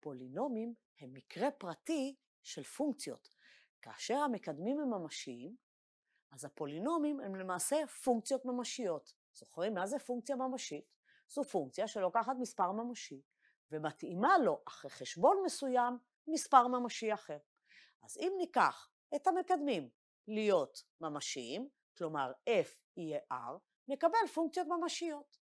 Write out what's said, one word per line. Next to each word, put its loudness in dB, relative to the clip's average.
פולינומים -4
הם -14
מקרה -4
פרטי -4
של -12
פונקציות. -4
כאשר -4
המקדמים 0
הם 0
ממשיים, -6
אז -14
הפולינומים -2
הם -6
למעשה 0
פונקציות 0
ממשיות. -2
זוכרים -4
מה 0
זה 0
פונקציה -4
ממשית? -4
זו -2
פונקציה -2
שלוקחת 0
מספר 0
ממשי, -6
ומתאימה 2
לו, 4
אחרי -14
חשבון 4
מסוים, 2
מספר 8
ממשי 0
אחר. -10
אז -14
אם 0
ניקח 2
את 0
המקדמים 2
להיות 2
ממשיים, -6
כלומר -2
F 4
יהיה -4
R, -8
נקבל 2
פונקציות 0
ממשיות. -4